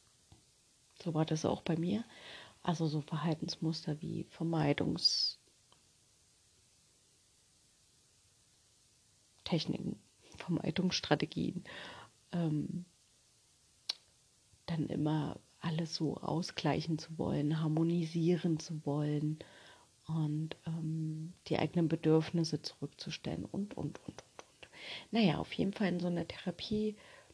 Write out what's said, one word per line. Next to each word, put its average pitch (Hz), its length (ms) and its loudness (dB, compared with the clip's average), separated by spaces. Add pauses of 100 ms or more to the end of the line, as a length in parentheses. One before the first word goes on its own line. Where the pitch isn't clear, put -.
(1040)
So 160 100 -2
war 156 120 4
das 156 200 0
auch - 160 2
bei 160 140 2
mir. 175 300 0 (560)
Also 160 260 2
so 151 140 0
Verhaltensmuster 156 1000 -2
wie - 280 -4
Vermeidungstechniken, - - -4 (400)
Vermeidungsstrategien, - 1300 0 (680)
ähm, 165 540 0 (1800)
dann 160 180 0
immer 151 520 0 (220)
alles 165 340 -2
so - 220 0
ausgleichen 156 840 0
zu 160 180 -10
wollen, 151 440 2
harmonisieren 165 960 4
zu 156 260 -8
wollen 147 540 0 (640)
und, 156 500 0 (100)
ähm, 160 680 -4 (140)
die - 100 2
eigenen 165 320 2
Bedürfnisse 160 720 4
zurückzustellen - 840 -8
und, 202 300 -4
und, - 240 -6
und, - 80 -14
und, - 100 -12
und. - 520 -20 (420)
Naja, 202 280 6
auf - 140 -4
jeden 196 200 0
Fall 190 160 2
in 175 100 0
so 175 80 0
einer 170 200 0
Therapie 214 680 -2 (380)